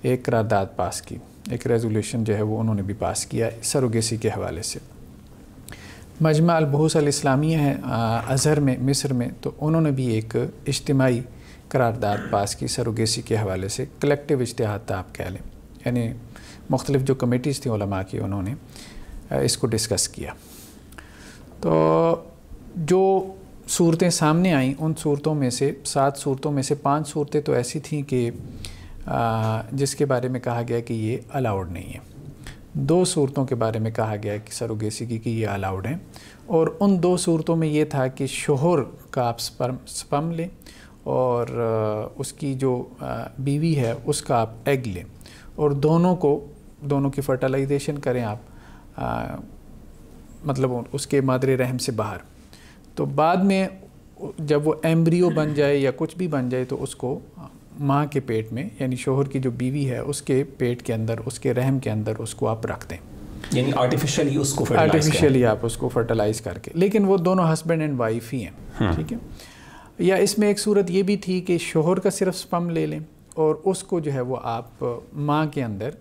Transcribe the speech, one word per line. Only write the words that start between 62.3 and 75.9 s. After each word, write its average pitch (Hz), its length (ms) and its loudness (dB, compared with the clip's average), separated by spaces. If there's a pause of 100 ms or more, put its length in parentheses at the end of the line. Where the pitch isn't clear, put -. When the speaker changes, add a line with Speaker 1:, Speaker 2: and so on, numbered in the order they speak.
Speaker 1:
आप 113 200 -2
रख - 220 -8
दें। - 100 -10 (560)
Speaker 2:
यानी 123 180 2
artificially 139 680 2
उसको 143 260 0
fertilize 160 280 4
करें। 156 100 6
Speaker 1:
Artificially 151 420 6
आप 107 200 4
उसको 117 240 -2
फर्टिलाइज 110 520 2
करके, - 360 -10
लेकिन 202 280 4
वो 196 140 6
दोनों 175 360 4
husband 160 360 0
and 127 100 -2
wife 113 320 0
ही 131 80 -2
हैं, - 140 -10 (200)
Speaker 2:
हाँ। 87 220 2
Speaker 1:
ठीक 80 160 -4
है। 233 60 -4 (800)
या 185 160 6
इसमें 208 340 4
एक 202 80 2
सूरत 202 320 2
ये 190 120 2
भी 196 140 2
थी 185 240 -2
कि 175 180 0
शोहर 170 400 2
का 190 120 2
सिर्फ 185 240 0
स्पर्म 175 360 -4
ले 160 160 0
लें 156 200 -6 (300)
और 156 180 4
उसको 180 460 -2
जो 147 100 -4
है 135 100 -2
वो 127 140 -2
आप 120 680 -6 (120)
माँ 147 320 0
के 143 140 -4
अंदर 110 400 -4